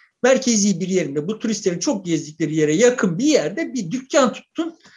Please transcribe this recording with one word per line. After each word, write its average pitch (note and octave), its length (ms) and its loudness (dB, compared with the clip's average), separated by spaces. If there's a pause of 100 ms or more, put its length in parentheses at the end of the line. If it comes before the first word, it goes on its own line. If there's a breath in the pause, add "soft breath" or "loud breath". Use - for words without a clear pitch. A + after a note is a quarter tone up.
(240 soft breath)
merkezi G#3 560 2
bir F3+ 80 -4
yerinde, D3+ 400 -2
bu G#3+ 120 -6
turistlerin G3+ 400 -2
çok G3+ 260 -2
gezdikleri D3+ 500 -4
yere D#3 200 2
yakın A#3 420 2
bir A#3+ 80 -2
yerde B3 480 0
bir F#3+ 180 -6
dükkan C4 420 0
tuttun - 460 -8 (180 soft breath)